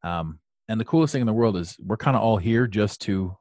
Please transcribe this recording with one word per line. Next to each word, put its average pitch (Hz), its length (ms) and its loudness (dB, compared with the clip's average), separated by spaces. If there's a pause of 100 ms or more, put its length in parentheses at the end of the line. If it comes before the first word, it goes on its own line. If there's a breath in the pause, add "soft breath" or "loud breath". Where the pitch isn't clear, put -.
Um, 82 340 -6 (300)
and 110 100 -2
the 110 60 -2
coolest 160 260 2
thing 135 100 -2
in 120 60 0
the 107 60 0
world 110 240 2
is 85 220 -8
we're 98 180 -4
kinda 131 220 2
all 113 180 2
here 113 280 2
just 104 360 -2
to 95 400 -2